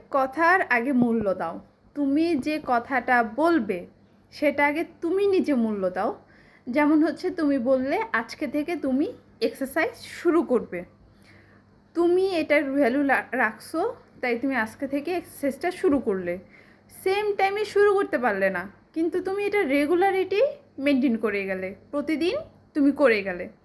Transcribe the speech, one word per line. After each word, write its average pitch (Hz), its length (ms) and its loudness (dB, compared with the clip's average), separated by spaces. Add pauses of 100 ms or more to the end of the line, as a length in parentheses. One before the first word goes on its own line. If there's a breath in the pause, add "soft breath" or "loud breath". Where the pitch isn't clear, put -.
(120)
কথার 320 580 2
আগে 247 220 0
মূল্য 233 420 2
দাও। 180 260 -6 (360)
তুমি 294 400 0
যে 302 300 -4
কথাটা 247 580 0
বলবে, 220 640 0 (460)
সেটা 285 340 0
আগে 302 200 -2 (160)
তুমি 381 260 0
নিজে 311 260 2
মূল্য 214 360 0
দাও। 196 300 -4 (500 soft breath)
যেমন 294 340 4
হচ্ছে 339 260 -2
তুমি 285 280 0
বললে 269 460 0 (100)
আজকে 233 340 -4
থেকে 294 280 -4
তুমি 294 380 -2 (280)
এক্সারসাইজ 269 540 -2
শুরু - 480 0
করবে, 190 400 -2 (1080 soft breath)
তুমি 359 420 2
এটার 294 360 0
ভ্যালু 277 320 2
লা-, 240 340 0
রাখছো, 320 580 -2 (260)
তাই 233 180 -2
তুমি 269 160 -4
আজকে 220 320 -4
থেকে 285 240 -4
এক্সারসাইজটা 339 600 -4
শুরু 302 280 2
করলে। 185 380 -4 (680 soft breath)
সেম 403 320 0
টাইমে 403 300 0
শুরু 403 280 4
করতে 392 240 0
পারলে 196 320 0
না, 185 200 -6 (240)
কিন্তু 339 280 -2
তুমি 392 240 -4
এটা 403 180 0
রেগুলারিটি 370 760 2 (380)
মেনটেন 262 380 2
করে 202 280 -2
গেলে, 190 300 -6 (160)
প্রতিদিন 311 440 -2 (380)
তুমি 285 180 4
করে 247 320 4
গেলে। 185 260 -8 (160)